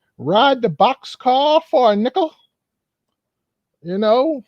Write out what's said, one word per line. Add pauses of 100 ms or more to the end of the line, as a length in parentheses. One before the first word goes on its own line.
(180)
ride
the
boxcar
for
a
nickel? (1500)
You
know,